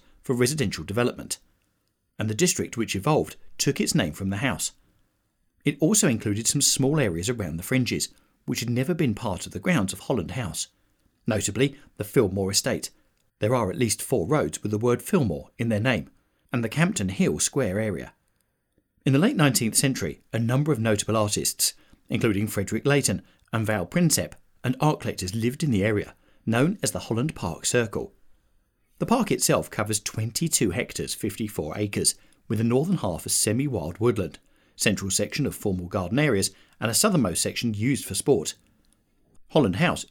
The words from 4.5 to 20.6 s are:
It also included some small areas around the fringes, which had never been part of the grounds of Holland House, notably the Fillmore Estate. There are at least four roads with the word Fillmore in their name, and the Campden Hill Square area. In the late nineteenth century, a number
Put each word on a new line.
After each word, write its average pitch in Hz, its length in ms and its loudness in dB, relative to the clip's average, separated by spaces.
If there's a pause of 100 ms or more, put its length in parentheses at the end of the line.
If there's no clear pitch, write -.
It 143 140 0
also 190 280 4
included 110 380 0
some 143 160 2
small 139 380 2
areas 95 300 0
around 101 280 -4
the 87 60 -8
fringes, 117 460 0 (360)
which 127 140 -4
had 117 100 -6
never 131 240 0
been 143 220 0
part 101 320 -6
of - 60 -16
the 92 60 -6
grounds 131 320 0
of - 100 -10
Holland 95 300 -2
House, 90 360 -6 (580)
notably 110 520 0 (200)
the 107 60 -4
Fillmore 98 480 0
Estate. 98 400 -2 (480)
There 110 160 2
are 104 160 0
at 85 60 -6
least - 260 0
four 95 240 0
roads 127 340 0
with 107 100 -2
the 107 60 0
word 120 240 2
Fillmore 107 560 0
in 117 120 -2
their 104 100 0
name, 110 320 0 (420)
and 120 100 0
the 113 60 -2
Campden 185 400 0
Hill 175 300 0
Square 107 400 0
area. 92 340 -4 (880)
In 135 100 4
the 135 60 6
late 240 160 4
nineteenth 120 380 4
century, 101 480 0 (100)
a 117 60 -2
number 131 340 2